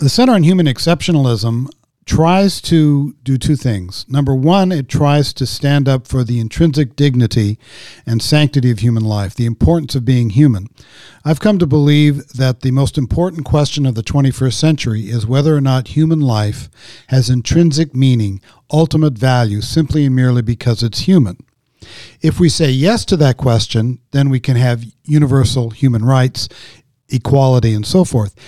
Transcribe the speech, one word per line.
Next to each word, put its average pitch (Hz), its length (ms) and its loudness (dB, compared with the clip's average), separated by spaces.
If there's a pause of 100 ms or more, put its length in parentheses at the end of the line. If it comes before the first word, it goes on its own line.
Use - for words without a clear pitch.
The 139 100 0
Center 247 240 2
on 190 80 2
Human 175 240 2
Exceptionalism 131 1040 -2 (340)
tries 185 560 0
to 147 600 0
do 131 160 -2
two 156 160 0
things. 98 540 -4
Number 139 260 0
one, 185 380 2
it 139 160 -6
tries 147 460 0
to 131 120 -4
stand 143 420 0
up 131 200 -2
for 127 160 -2
the 117 160 -2
intrinsic 139 560 0
dignity 117 600 0 (460)
and 113 160 -2
sanctity 143 500 2
of 107 100 -2
human 113 240 0
life, 104 300 -4
the 120 120 -2
importance 135 480 0
of 127 100 -4
being 120 260 0
human. 107 360 2 (580)
I've 147 160 -2
come 208 200 2
to 175 60 2
believe 147 640 2
that 127 300 -2
the 131 120 -2
most 135 260 -2
important 160 460 -4
question 147 420 -2
of 120 80 -2
the 113 80 -4
twenty-first 131 560 0
century 127 440 0
is 113 240 -4
whether 143 300 2
or 143 40 0
not 131 280 0
human 160 320 0
life 107 480 -2 (400)
has 127 220 2
intrinsic 151 640 0
meaning, 117 460 0 (300)
ultimate 156 440 0
value, 117 460 0
simply 151 440 -2
and 131 120 0
merely 127 260 2
because 113 400 -2
it's 117 180 -4
human. 143 360 2 (840)
If 160 200 -2
we 175 80 4
say 147 220 0
yes 165 360 0
to 185 120 0
that 139 180 2
question, 117 640 -2 (100)
then 139 180 0
we 131 120 0
can 127 160 -2
have 120 280 0 (200)
universal 135 680 0
human 117 340 0
rights, 127 440 0 (600)
equality, 127 680 2
and 104 120 -4
so 180 180 2
forth. 107 300 -2 (140)